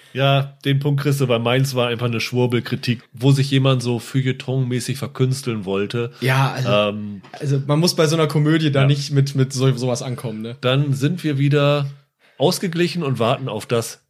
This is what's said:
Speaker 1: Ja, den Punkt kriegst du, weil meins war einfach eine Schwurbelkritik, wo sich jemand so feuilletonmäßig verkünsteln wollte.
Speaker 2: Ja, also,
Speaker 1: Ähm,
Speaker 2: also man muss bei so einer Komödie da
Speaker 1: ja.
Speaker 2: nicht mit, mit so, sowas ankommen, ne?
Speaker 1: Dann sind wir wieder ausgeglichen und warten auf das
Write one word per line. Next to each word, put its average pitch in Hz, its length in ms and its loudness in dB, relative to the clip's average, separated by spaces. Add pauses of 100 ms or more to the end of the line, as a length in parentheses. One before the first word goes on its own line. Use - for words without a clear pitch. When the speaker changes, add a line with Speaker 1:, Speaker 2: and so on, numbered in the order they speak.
(120)
Speaker 1:
Ja, 139 520 2
den 139 160 2
Punkt 143 220 0
kriegst 139 180 0
du, 123 80 2
weil 117 100 4
meins 127 380 2
war 120 100 2
einfach 120 200 -2
eine 117 120 -2
Schwurbelkritik, 120 920 -2
wo 123 180 2
sich 139 220 2
jemand 135 280 2
so 120 200 -2
feuilletonmäßig 127 960 -4
verkünsteln 117 680 -2
wollte. 104 440 -2 (100)
Speaker 2:
Ja, 131 300 2
also, 127 180 -4
Speaker 1:
Ähm, 104 600 0
Speaker 2:
also 139 340 -2
man 147 140 2
muss 175 160 2
bei 160 140 4
so 165 80 0
einer 160 100 2
Komödie 151 460 2
da 139 80 2
Speaker 1:
ja. 135 80 4
Speaker 2:
nicht 143 240 0
mit, 139 240 2
mit 131 160 2
so, 131 240 2
sowas 120 260 -2
ankommen, 113 400 -8
ne? 117 200 -10
Speaker 1:
Dann 135 320 2
sind 160 280 -2
wir 151 160 -2
wieder 143 500 2 (500)
ausgeglichen 175 640 0
und 131 160 -2
warten 123 300 0
auf 104 180 -6
das 117 440 -2